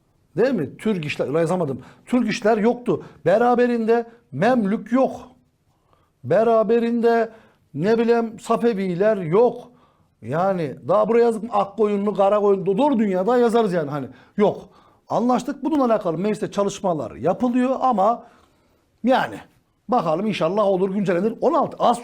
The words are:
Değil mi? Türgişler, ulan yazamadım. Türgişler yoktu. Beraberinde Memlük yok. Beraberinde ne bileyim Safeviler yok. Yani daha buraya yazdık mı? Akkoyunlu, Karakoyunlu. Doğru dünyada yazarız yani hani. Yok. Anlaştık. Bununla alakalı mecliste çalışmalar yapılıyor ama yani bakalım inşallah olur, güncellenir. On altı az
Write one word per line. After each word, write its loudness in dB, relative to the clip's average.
Değil 2
mi? -4
Türgişler, -4
ulan 0
yazamadım. -2
Türgişler 0
yoktu. 0
Beraberinde 2
Memlük 0
yok. 2
Beraberinde 2
ne 0
bileyim 0
Safeviler 0
yok. 0
Yani -2
daha 2
buraya 4
yazdık 0
mı? -12
Akkoyunlu, 0
Karakoyunlu. 2
Doğru 2
dünyada 0
yazarız 2
yani -2
hani. -8
Yok. 0
Anlaştık. -2
Bununla 0
alakalı 0
mecliste -4
çalışmalar -4
yapılıyor 0
ama 0
yani 0
bakalım 0
inşallah 0
olur, 0
güncellenir. 0
On 2
altı -2
az 2